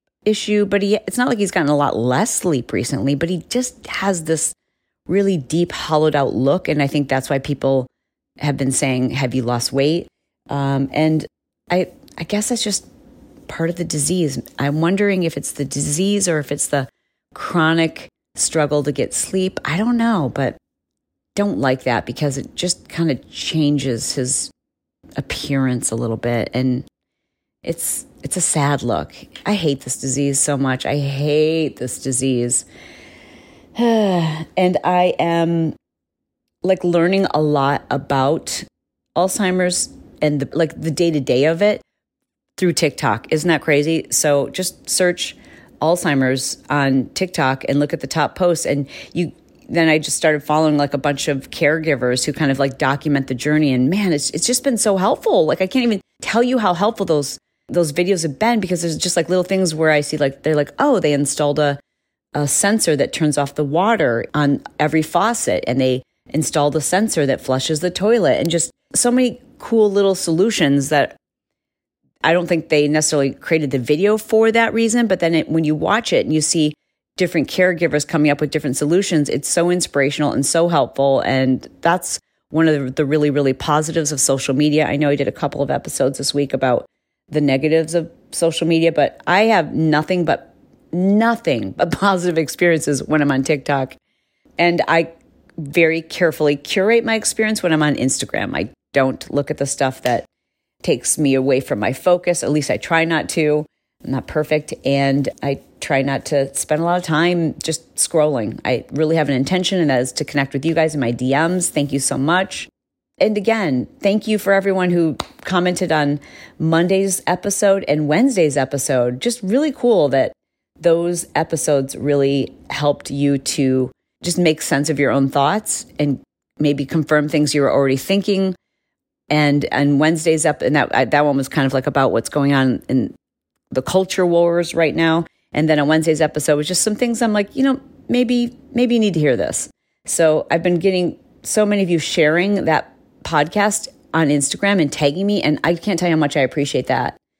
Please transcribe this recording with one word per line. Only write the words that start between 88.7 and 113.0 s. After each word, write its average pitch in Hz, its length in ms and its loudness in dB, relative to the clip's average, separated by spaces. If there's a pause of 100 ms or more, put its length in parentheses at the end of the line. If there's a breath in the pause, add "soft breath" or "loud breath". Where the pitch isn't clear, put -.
but 147 360 0
I 180 140 4
have 208 320 2
nothing 160 520 0
but, - 300 -4 (360)
nothing 190 800 0
but 170 180 -2
<laughs> - 140 -2
positive 175 340 0
experiences 156 640 0
when 151 180 0
I'm 143 100 2
on 135 120 0
TikTok. 139 520 -2 (600)
And 175 300 2
I 165 240 2 (460)
very 165 440 0
carefully 156 540 0
curate 208 480 0
my 220 120 -2
experience 214 460 -2
when 170 120 0
I'm 156 100 2
on 151 120 2
Instagram. - 600 -4
I 78 160 -6 (220)
don't 131 380 0
look 143 200 -2
at 143 60 -8
the 143 100 -4
stuff 131 360 -4
that 123 220 -2 (560)
takes - 360 -2
me 139 180 2
away 131 240 2
from 127 200 -4
my 104 120 -2
focus. 175 500 0
At - 100 -2
least 151 200 0
I - 60 0
try 165 260 0
not 165 260 -2
to. 151 360 0 (380)
I'm - 80 -8
not 131 160 -4
perfect. 151 460 -2 (120)
And 139 420 2 (160)
I 139 180 -4 (200)
try 135 200 0
not 135 240 -4
to 135 300 0
spend - 260 -2
a 165 40 0
lot 175 120 2
of 175 60 -4
time 165 600 0
just - 320 -8
scrolling. 143 680 0
I 113 260 -2
really 156 260 0
have 147 120 2
an 139 60 0
intention, 180 440 0
and 156 100 2
that 127 120 2
is 131 120 -4
to - 120 -4
connect 139 280 -2
with 139 120 -4
you 165 80 0
guys 160 200 2
in 151 60 -4
my 120 120 0
D 127 200 -2
Ms. 170 380 0
Thank 143 220 -2
you 143 80 -2
so 135 180 -4
much. 170 520 -2 (480)